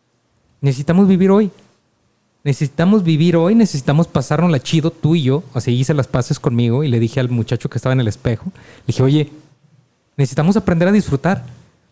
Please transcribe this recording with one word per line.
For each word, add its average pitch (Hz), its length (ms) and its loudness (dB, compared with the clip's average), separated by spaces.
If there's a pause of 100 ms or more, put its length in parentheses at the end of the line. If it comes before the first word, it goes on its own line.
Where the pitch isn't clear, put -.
(600)
Necesitamos 151 460 0
vivir 190 240 2
hoy. 202 200 2 (920)
Necesitamos 170 580 0
vivir 165 320 2
hoy, 175 200 2
necesitamos 160 520 2
pasárnosla 156 540 0
chido, 156 280 -2
tú 156 260 0
y 156 80 0
yo". 135 200 0 (100)
Así 123 200 -4
hice 131 200 0
las 139 140 -2
paces - 320 -4
conmigo 120 460 0
y - 20 -2
le 120 140 0
dije 117 180 -2
al 127 100 -2
muchacho 120 400 -4
que - 80 -8
estaba 127 160 -2
en 131 60 0
el 117 80 0
espejo, - 380 -4 (100)
le - 320 -20
dije, 123 160 0
"Oye, 143 260 0 (840)
necesitamos 156 400 0
aprender 175 320 0
a 196 60 2
disfrutar, 180 500 0 (480)